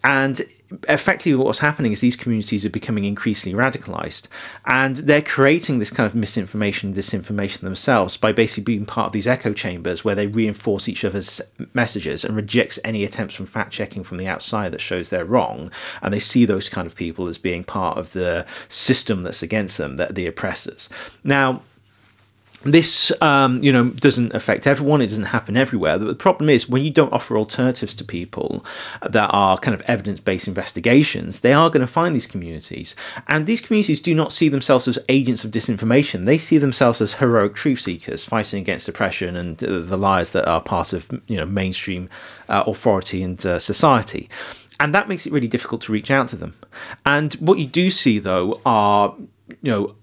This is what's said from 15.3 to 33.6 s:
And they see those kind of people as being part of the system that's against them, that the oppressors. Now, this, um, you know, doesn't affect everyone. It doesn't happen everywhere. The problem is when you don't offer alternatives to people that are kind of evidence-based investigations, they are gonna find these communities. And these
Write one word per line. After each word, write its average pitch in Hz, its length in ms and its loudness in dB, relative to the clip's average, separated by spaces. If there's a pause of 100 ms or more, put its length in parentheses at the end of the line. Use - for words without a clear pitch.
And 98 100 0
they 104 60 -2
see 120 260 4
those 98 240 0
kind 87 200 -8
of - 80 -16
people 87 320 -6
as 82 100 -8
being 90 240 -4
part 92 340 -4
of - 160 -8
the 87 320 -2 (240)
system - 540 0
that's - 220 -8
against 98 340 -4
them, 71 200 -6
that 87 180 -4
the 90 100 -4
oppressors. - 640 -8 (340)
Now, 135 400 0 (1000)
this, 160 560 6
um, 135 420 4
you 135 80 8
know, 123 200 6
doesn't 120 440 4
affect - 320 0
everyone. 143 340 4
It 113 80 2
doesn't 107 180 -4
happen 110 300 -2
everywhere. 95 420 2
The 107 180 -2
problem 180 320 2
is 131 200 4
when 127 140 2
you 151 80 0
don't 143 220 4
offer 113 240 -2
alternatives 123 580 -2
to - 80 -10
people - 640 -6 (420)
that 104 240 4
are 95 260 6
kind 123 140 0
of 95 100 -4
evidence-based 98 680 -2
investigations, - 920 2
they 123 120 4
are 160 180 6
gonna 135 160 2
find 165 260 0
these 127 140 -2
communities. - 720 -10 (320)
And 151 180 0
these 226 140 0